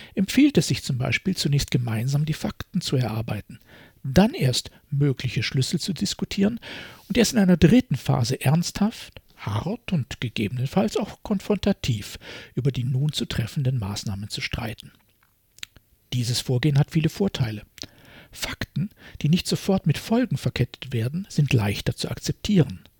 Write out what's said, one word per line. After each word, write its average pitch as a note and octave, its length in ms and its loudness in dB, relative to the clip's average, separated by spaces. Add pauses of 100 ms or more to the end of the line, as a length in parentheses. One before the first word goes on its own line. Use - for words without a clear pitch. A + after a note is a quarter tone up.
(140)
empfiehlt C4+ 420 4
es - 120 4
sich - 160 -2
zum C3+ 140 -2
Beispiel, C3 380 -2
zunächst C#3+ 340 0
gemeinsam B2 540 0
die D#3 80 -2
Fakten - 480 -6
zu - 160 -2
erarbeiten, A2+ 600 -4 (440)
dann F3+ 320 4
erst B2+ 360 0 (180)
mögliche C#3 540 0
Schlüsse - 360 0
zu - 140 -4
diskutieren G3 680 -2 (480)
und G3+ 100 0
erst A3+ 140 4
in B3+ 60 2
einer F#3 180 6
dritten F3+ 400 6
Phase C3 440 0
ernsthaft, - 800 0 (160)
hart A2 560 -4
und D3 280 -2
gegebenenfalls C3+ 760 -2
auch - 260 -4
konfrontativ - 960 -2 (360)
über C3 180 0
die B2 120 -2
nun C3+ 280 0
zu A#2+ 120 -4
treffenden C3 540 -2
Maßnahmen G2+ 500 -6
zu - 120 -10
streiten. - 520 -8 (1200)
Dieses B2 280 -2
Vorgehen C#3 380 2
hat D3 120 2
viele D#3+ 180 2
Vorteile. A#2 540 -2 (720)
Fakten, - 580 -6 (320)
die D#3 60 2
nicht E3+ 180 4
sofort F#3+ 400 0
mit D3+ 120 2
Folgen A3+ 380 0
verkettet - 560 -4
werden, C3 360 -4
sind C#3+ 240 2
leichter G#2 440 0
zu - 140 -6
akzeptieren. D3 680 0 (200)